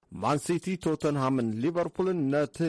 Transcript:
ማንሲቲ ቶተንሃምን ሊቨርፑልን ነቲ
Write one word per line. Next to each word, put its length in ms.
ማንሲቲ 540
ቶተንሃምን 760
ሊቨርፑልን 720
ነቲ 300